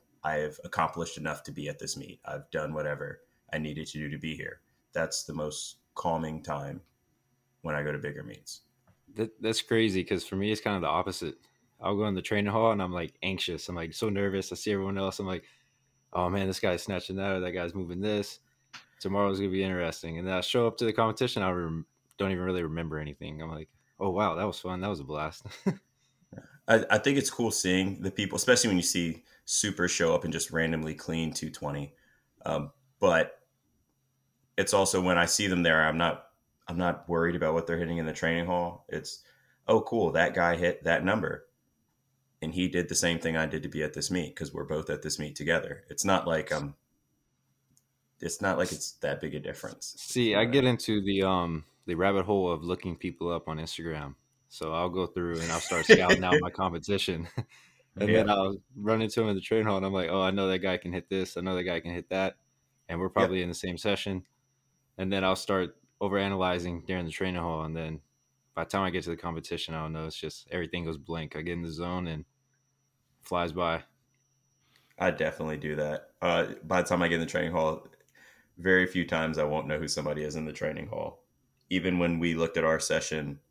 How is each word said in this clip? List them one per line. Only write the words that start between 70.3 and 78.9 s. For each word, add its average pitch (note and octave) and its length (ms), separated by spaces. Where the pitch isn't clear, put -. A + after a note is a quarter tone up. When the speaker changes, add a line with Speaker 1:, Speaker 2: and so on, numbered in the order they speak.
Speaker 2:
everything F2 340
goes E2 120
blank. D#2+ 380
I D#2 80
get E2+ 100
in E2+ 100
the E2 80
zone F2 360
and D#2 180
flies F2 320
by. E2 320
Speaker 1:
I F#2 140
definitely D#2 460
do D2+ 200
that. D2+ 340
Uh, F2 320
by F2+ 180
the E2+ 60
time F2 140
I E2+ 60
get E2+ 80
in E2 60
the E2 60
training E2 240
hall, D#2+ 360
very F#2 300
few E2+ 200